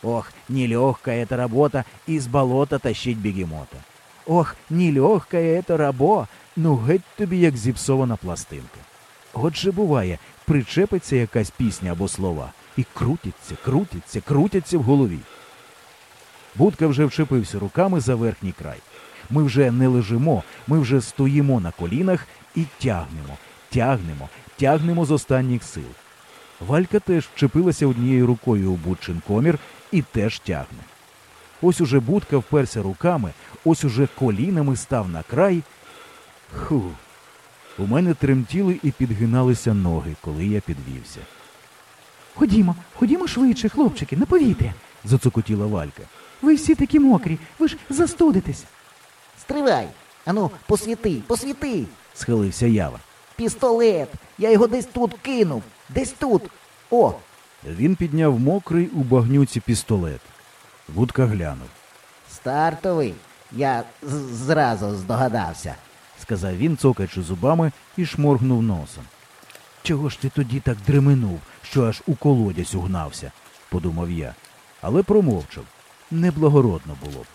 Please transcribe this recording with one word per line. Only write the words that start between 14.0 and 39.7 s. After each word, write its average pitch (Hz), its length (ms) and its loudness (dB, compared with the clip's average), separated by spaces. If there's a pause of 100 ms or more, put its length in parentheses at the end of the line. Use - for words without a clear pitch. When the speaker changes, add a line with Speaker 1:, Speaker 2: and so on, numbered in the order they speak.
Speaker 1:
крутяться 175 580 0
в 139 40 0
голові. 117 360 2 (1400)
Будка 160 320 2
вже 147 180 2
вчепився 131 540 -2
руками 165 420 0
за 123 140 0
верхній 113 380 -4
край. 76 260 -14 (520)
Ми 143 120 2
вже 131 280 2
не 127 180 2
лежимо, 120 540 0 (240)
ми 151 120 2
вже 131 220 2
стоїмо 139 600 0
на 85 100 -4
колінах 139 560 -2 (280)
і 165 100 0 (140)
тягнемо, 78 600 -6 (320)
тягнемо, 90 580 -2 (280)
тягнемо 160 480 2
з 135 60 -2
останніх 131 540 0
сил. 64 260 -12 (680)
Валька 170 400 0
теж 175 240 0 (100)
вчепилася 151 520 2
однією 123 400 2
рукою 110 460 2
у 90 40 0
Будчин 85 500 -6
комір 139 320 2 (340)
і 160 100 2
теж 107 360 -2
тягне. 73 400 -8 (840)
Ось 175 180 2
уже 135 200 4
Будка 143 380 0
вперся 120 440 0
руками, 101 480 -2 (340)
ось 160 200 2
уже 131 240 2 (100)
колінами 139 580 0
став 110 320 -4
на 82 140 -6
край. 175 400 0 (920)
Ху. 123 260 -2 (960)
У 95 80 -4
мене 160 280 2
тремтіли 151 680 0
і 151 80 0
підгиналися 117 840 0